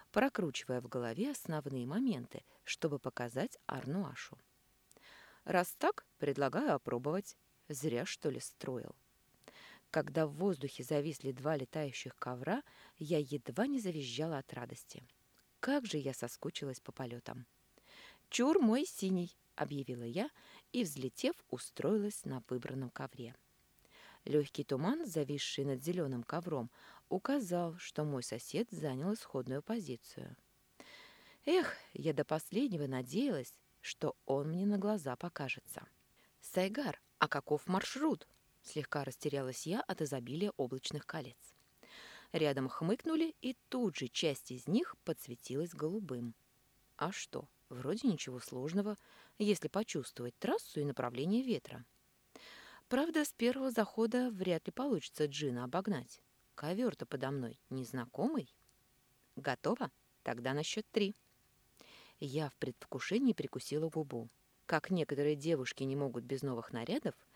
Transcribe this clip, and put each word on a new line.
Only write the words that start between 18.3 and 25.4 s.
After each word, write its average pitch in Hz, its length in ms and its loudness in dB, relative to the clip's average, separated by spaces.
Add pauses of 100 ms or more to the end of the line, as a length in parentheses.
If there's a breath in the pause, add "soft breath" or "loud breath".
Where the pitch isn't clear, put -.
«Чур 294 280 4
мой 262 280 6
синий!» — 185 500 0 (180)
объявила 139 500 -4
я 170 260 -2 (420 loud breath)
и, 247 100 2
взлетев, 143 520 0 (160)
устроилась 202 720 0
на 135 240 -4
выбранном 127 400 -4
ковре. 120 480 -10 (880 loud breath)
Лёгкий 143 400 2
туман, 196 400 0
зависший 147 600 -2